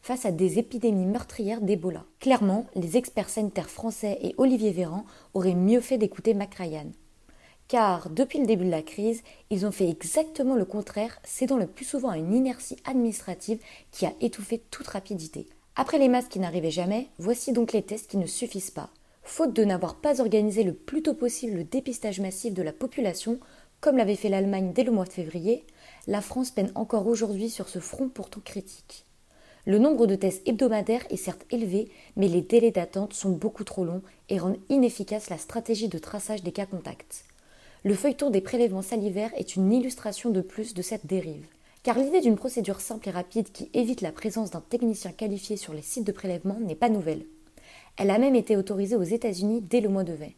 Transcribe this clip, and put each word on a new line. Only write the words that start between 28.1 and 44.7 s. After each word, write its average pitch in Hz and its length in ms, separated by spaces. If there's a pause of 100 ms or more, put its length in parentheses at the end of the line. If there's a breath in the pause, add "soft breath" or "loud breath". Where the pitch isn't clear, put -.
critique. - 600 (600 soft breath)
Le 202 140
nombre 254 260
de 196 100
tests 190 300
hebdomadaires 226 640
est - 60
certes - 340
élevé, 214 400 (280 loud breath)
mais 196 100
les 170 140
délais 233 300
d'attente 190 420
sont - 160
beaucoup 196 340
trop 185 220
longs 180 160 (260 loud breath)
et 196 100
rendent 180 300
inefficace 233 600
la 170 80
stratégie 226 500
de 170 100
traçage 202 460
des 180 80
cas 202 140
contacts. - 580 (600 soft breath)
Le 202 80
feuilleton 285 380
des 190 100
prélèvements 196 400
salivaires 208 560
est - 180
une 190 160
illustration 240 580
de 190 120
plus 214 320
de 180 80
cette 202 240
dérive. 160 420 (340 soft breath)
Car 233 160
l'idée 285 220
d'une 233 160
procédure 202 460
simple 220 260
et 185 60
rapide 180 360
qui - 240
évite 240 280
la 160 100
présence 220 400
d'un 170 80
technicien 220 540